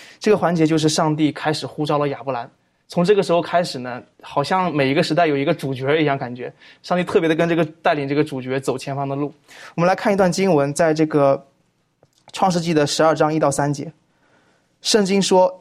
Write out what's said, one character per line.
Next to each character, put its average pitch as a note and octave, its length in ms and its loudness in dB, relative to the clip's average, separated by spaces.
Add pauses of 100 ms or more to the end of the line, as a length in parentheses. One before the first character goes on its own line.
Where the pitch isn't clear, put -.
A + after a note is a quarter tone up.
(180)
这 - 140 0
个 G3+ 60 4
环 F3 180 0
节 D#3+ 100 2
就 D#3 140 2
是 D3+ 100 2
上 D#3 260 0
帝 D3+ 160 0
开 D3+ 220 -4
始 D3+ 140 -8
呼 D3+ 180 -8
召 D3 140 0
了 D3 100 -2
亚 B2+ 140 -10
伯 C3+ 100 -6
兰。 A#2+ 160 -8 (400)
从 F3 140 0
这 F#3 100 4
个 G3 80 2
时 F3 120 0
候 E3+ 80 4
开 F3 200 0
始 D#3 180 -6
呢， B2 220 -10 (200)
好 - 200 -4
像 F#3 320 0
每 C#3 160 2
一 C3+ 40 2
个 E3 100 2
时 - 100 -2
代 E3 140 2
有 D3 80 2
一 C#3 80 0
个 D#3+ 100 2
主 C3+ 200 -6
角 C3+ 260 0
一 D#3 60 2
样， C#3 120 0
感 B2 160 -8
觉 B2+ 200 -12 (280)
上 F3+ 160 -2
帝 F3+ 60 0
特 F#3 160 0
别 E3 80 0
的 D#3+ 80 2
跟 E3+ 140 0
这 E3 40 0
个， E3 120 0 (160)
带 F3+ 120 2
领 C#3+ 140 -4
这 C#3+ 80 -2
个 D3 80 2
主 C#3+ 180 -8
角 B2+ 200 -4
走 C3 160 -4
前 C3+ 180 -8
方 C#3 140 -6
的 C#3 40 -6
路。 C#3+ 200 -6 (420)
我 E3 60 -2
们 E3+ 40 2
来 F3+ 80 4
看 G3+ 200 0
一 - 20 -2
段 F#3+ 160 2
经 F#3 220 2
文， C#3+ 200 2
在 D#3+ 200 2
这 D#3 140 0
个 C#3+ 380 2 (840)
《创 - 180 0
世 F3 120 0
纪》 E3 120 -2
的 D3 140 2
十 D#3 160 0
二 D#3+ 100 4
章 D3+ 200 0
一 D#3+ 40 0
到 D3+ 140 2
三 C#3+ 220 0
节。 D#3 180 -12 (880)
圣 G#3+ 240 2
经 F#3+ 180 0
说， F#3 400 2